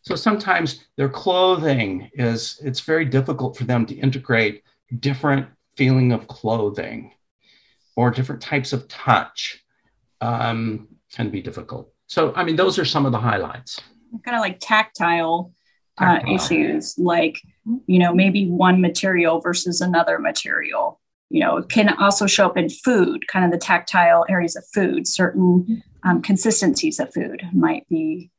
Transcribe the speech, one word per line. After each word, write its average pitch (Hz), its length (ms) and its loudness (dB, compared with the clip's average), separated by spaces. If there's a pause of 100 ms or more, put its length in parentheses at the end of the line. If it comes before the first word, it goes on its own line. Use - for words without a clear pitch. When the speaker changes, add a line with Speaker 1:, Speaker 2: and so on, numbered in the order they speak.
Speaker 1:
So - 120 -6
sometimes 180 680 0 (120)
their 139 120 0
clothing 151 1040 0
is, 117 480 -4
it's 131 160 -6
very 160 260 0
difficult 131 520 -2
for 127 80 -8
them 117 220 0
to 139 100 -10
integrate 120 680 -2 (380)
different 139 480 0 (280)
feeling 131 360 4
of - 160 -4
clothing 107 840 -6 (840)
or 120 160 2
different 131 280 -6
types 139 320 -4
of 127 140 -6
touch, - 800 -2 (560)
um, 117 680 -4 (260)
can - 180 -4
be 98 120 -8
difficult. - 500 -14 (140)
So, - 300 0
I 175 80 -2
mean, 165 120 0
those 185 220 2
are 170 60 0
some 139 200 0
of 135 60 2
the 117 80 0
highlights. 104 640 -4 (440)
Speaker 2:
Kind 240 120 -4
of 226 60 0
like 185 180 -4
tactile, 170 920 0 (460)
uh, 190 200 4
Speaker 1:
Tactile. - 180 -2
Speaker 2:
issues, 156 640 -2
like, 170 420 0 (460)
you 185 120 6
know, 175 160 4
maybe 190 340 2
one 185 320 4
material 170 600 2
versus 175 400 -4
another 170 400 0
material. - 800 -4 (300)
You 156 100 2
know, 151 160 2
it - 140 -8
can 208 180 2 (100)
also 202 280 2
show 196 180 4
up 180 140 0
in 170 100 0
food, 196 600 0
kind 185 180 0
of 175 40 4
the 175 60 0
tactile 170 720 2
areas 175 260 0
of - 200 -14
food. - 340 0
Certain, 180 760 2 (200)
um, 175 180 2
consistencies 190 800 0
of - 140 -6
food - 280 -6 (120)
might 165 340 0
be 160 500 -4